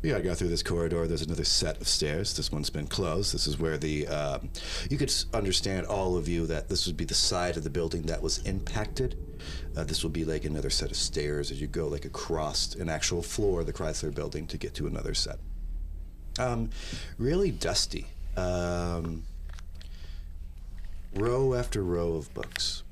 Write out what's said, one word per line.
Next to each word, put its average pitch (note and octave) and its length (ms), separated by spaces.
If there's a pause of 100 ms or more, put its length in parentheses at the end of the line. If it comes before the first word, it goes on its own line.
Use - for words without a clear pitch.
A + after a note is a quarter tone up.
we D#3 100
gotta F#2+ 120
go F2+ 100
through F2+ 140
this E2+ 160
corridor. E2+ 440
There's D#2+ 160
another D#2+ 200
set - 380
of - 80
stairs. D#2 480
This D#2 160
one's D2+ 160
been D2 180
closed. F2+ 460
This C#2+ 140
is C#2+ 120
where D#2+ 180
the, D2+ 300
um, C#2+ 420 (400)
you - 80
could - 120
s-, - 240
understand, G2 540
all F#2+ 280
of D#2+ 140
you, E2+ 180
that D#2 220
this F2 180
would E2+ 80
be F2 80
the D2 100
side F2+ 440
of D2+ 80
the - 40
building D#2+ 340
that D#2+ 180
was D#2 220
impacted. G#2+ 760 (580)
Uh, D#2+ 80
this D2+ 200
will E2+ 60
be, D#2+ 140
like, D#2 220
another D2 240
set C#2 200
of - 60
stairs D2 560
as C#2 80
you D2+ 80
go, D#2+ 220
like, C#2+ 160
across - 720
an F2 120
actual E2 340
floor F#2+ 380
of E2 60
the - 80
Chrysler D#2 420
Building D#2 320
to - 100
get D2 180
to D2+ 120
another - 260
set." - 240 (1000)
Um, A#2 300 (480)
really E3 340
dusty. - 560 (300)
Um, F2 840 (1900)
row B2 400
after A#2+ 300
row E2+ 300
of D2+ 200
books - 580